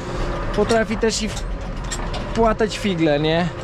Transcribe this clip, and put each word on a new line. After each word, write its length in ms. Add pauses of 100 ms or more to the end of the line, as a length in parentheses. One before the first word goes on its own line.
(560)
potrafi 400
też 260
i 60
wpłatać 1500
figle, 420
nie? 260 (180)